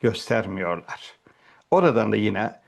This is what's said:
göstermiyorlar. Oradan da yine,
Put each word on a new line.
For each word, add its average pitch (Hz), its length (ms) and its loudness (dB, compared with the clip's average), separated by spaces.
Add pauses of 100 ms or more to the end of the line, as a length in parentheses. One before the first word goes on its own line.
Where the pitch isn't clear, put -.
göstermiyorlar. 95 1120 -4 (560)
Oradan 120 420 4
da 107 40 2
yine, 107 360 0 (160)